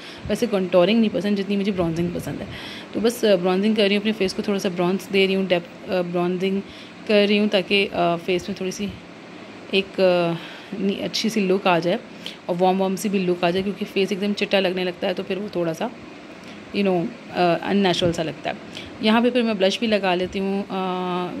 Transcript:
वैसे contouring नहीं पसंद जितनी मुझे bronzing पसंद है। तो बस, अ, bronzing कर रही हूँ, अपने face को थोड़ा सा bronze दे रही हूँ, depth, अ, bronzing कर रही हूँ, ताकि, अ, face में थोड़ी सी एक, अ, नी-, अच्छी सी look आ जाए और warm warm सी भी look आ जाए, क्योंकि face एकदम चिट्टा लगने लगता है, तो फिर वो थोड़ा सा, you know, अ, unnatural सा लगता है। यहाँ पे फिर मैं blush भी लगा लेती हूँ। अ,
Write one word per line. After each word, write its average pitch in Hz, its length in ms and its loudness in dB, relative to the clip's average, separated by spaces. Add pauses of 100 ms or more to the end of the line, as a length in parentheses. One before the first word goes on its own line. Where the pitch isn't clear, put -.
(280)
वैसे 214 200 -2
contouring 190 520 4
नहीं 220 100 4
पसंद 202 280 0
जितनी 196 200 -2
मुझे 196 140 0
bronzing 175 420 0
पसंद 156 260 -6
है। - 80 -8 (460)
तो - 60 -2
बस, 233 260 0
अ, 208 100 8
bronzing 190 400 2
कर 214 80 4
रही 196 100 4
हूँ, 202 80 2
अपने 214 100 0
face 202 220 0
को - 80 -4
थोड़ा 202 180 -2
सा 196 100 -2
bronze 180 400 0
दे 196 160 4
रही 190 100 2
हूँ, 190 120 0
depth, 175 420 -2
अ, 185 120 0
bronzing 180 600 0 (460)
कर 208 200 6
रही 208 100 4
हूँ, 208 100 4
ताकि, 196 380 2
अ, 170 300 2
face 180 340 -2
में 190 120 -8
थोड़ी 185 100 -4
सी 202 180 -6 (840)
एक, 196 120 4
अ, 175 480 4 (460)
नी-, 196 200 0
अच्छी 196 300 -2
सी 214 100 0
look 190 280 2
आ 175 120 4
जाए 170 200 0 (500)
और 180 60 0
warm 185 220 4
warm 190 180 2
सी 202 140 -2
भी 196 100 2
look 180 240 0
आ 175 80 4
जाए, 190 120 0
क्योंकि 202 220 -4
face 196 260 0
एकदम 202 220 -2
चिट्टा 202 260 2
लगने 185 240 0
लगता 180 240 -4
है, 185 60 -2
तो 185 100 -6
फिर 190 140 -4
वो 202 180 -6
थोड़ा 170 180 0
सा, 220 180 -4 (840)
you 202 120 2
know, 180 180 2 (260)
अ, 175 320 2
unnatural 185 480 2
सा 165 120 -4
लगता 147 260 -6
है। - 80 -6 (460)
यहाँ 220 180 4
पे 247 80 4
फिर 247 140 2
मैं 220 140 0
blush 190 220 2
भी 233 80 0
लगा 196 280 2
लेती 185 240 -2
हूँ। 196 240 -2
अ, - 40 -8 (720)